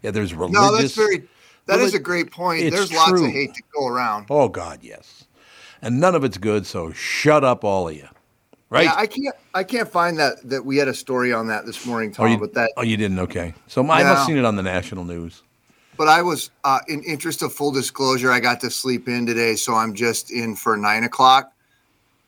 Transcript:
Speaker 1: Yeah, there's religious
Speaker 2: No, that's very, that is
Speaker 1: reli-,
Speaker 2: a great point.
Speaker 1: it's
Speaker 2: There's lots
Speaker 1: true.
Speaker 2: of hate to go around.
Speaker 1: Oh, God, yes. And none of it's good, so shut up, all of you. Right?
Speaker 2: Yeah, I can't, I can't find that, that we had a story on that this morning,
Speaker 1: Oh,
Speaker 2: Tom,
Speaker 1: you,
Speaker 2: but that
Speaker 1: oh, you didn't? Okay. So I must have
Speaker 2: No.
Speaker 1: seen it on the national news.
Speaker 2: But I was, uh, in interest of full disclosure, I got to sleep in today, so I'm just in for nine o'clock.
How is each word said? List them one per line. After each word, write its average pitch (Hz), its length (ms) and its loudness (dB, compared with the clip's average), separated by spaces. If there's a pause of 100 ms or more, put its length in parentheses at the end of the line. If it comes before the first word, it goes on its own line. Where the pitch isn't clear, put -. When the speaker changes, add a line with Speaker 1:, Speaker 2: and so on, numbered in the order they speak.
Speaker 1:
Yeah, 107 100 -6
there's 98 220 -2
religious 87 280 0
Speaker 2:
No, 202 160 4
that's 139 180 0
very, 202 280 2 (420)
that 196 160 4
is 196 100 2
Speaker 1:
reli-, 196 40 0
Speaker 2:
a 185 40 2
great 175 320 -4
point. 170 320 -2
Speaker 1:
it's 160 120 0
Speaker 2:
There's 190 180 -2
lots - 180 6
Speaker 1:
true. 175 140 4
Speaker 2:
of 123 60 0
hate 135 220 -4
to - 100 -18 (120)
go 139 120 -2
around. 117 420 -4
Speaker 1:
Oh, 139 180 4
God, 85 340 -8
yes. - 440 -20 (560)
And 120 180 -2
none 180 160 4
of 147 80 2
it's 127 140 -2
good, 104 280 0
so 82 280 -8
shut 147 500 2
up, 123 220 2
all 95 240 0
of 78 60 -12
you. 73 120 -20 (600)
Right? 156 160 4
Speaker 2:
Yeah, 156 100 2
I 208 120 0
can't, 269 280 -6 (180)
I 190 100 -2
can't 226 260 -4
find 170 280 0
that, 139 200 0 (120)
that 127 160 -4
we 135 120 0
had 143 100 4
a 127 60 -2
story 123 400 -2
on 113 140 -2
that 107 180 -4
this 113 200 -12
morning, 117 280 -4
Speaker 1:
Oh, 113 100 -2
Speaker 2:
Tom, 113 80 6
Speaker 1:
you, 113 60 2
Speaker 2:
but 104 180 -6
that 117 220 0
Speaker 1:
oh, 123 60 -4
you 113 140 0
didn't? 98 220 0
Okay. 87 340 -6 (140)
So - 140 -2
I 131 40 2
must 160 200 4
have 139 140 4
Speaker 2:
No. 139 60 2
Speaker 1:
seen 156 120 0
it 127 80 2
on 107 100 2
the 98 80 -2
national 92 400 -4
news. 85 400 -12 (540)
Speaker 2:
But 156 100 0
I 160 140 6
was, 175 280 -2 (140)
uh, 135 240 2
in 156 160 -8
interest 156 380 -6
of 147 120 -4
full 147 180 -2
disclosure, 131 600 0
I 123 80 4
got 120 220 0
to 120 100 -6
sleep 123 360 -4
in 120 180 -2
today, 117 300 0
so 117 200 -4
I'm 110 180 0
just 113 380 -4
in 117 240 -6
for 110 220 0
nine 104 260 0
o'clock. 131 480 4 (760)